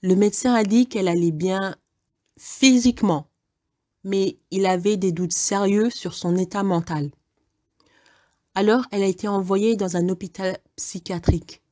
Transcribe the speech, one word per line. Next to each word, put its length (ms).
Le 140
médecin 380
a 100
dit 240
qu'elle 220
allait 240
bien 420
physiquement, 880
mais 340
il 140
avait 300
des 160
doutes 220
sérieux 560
sur 240
son 240
état 260
mental. 480
Alors, 360
elle 120
a 40
été 200
envoyée 480
dans 220
un 100
hôpital 500
psychiatrique. 840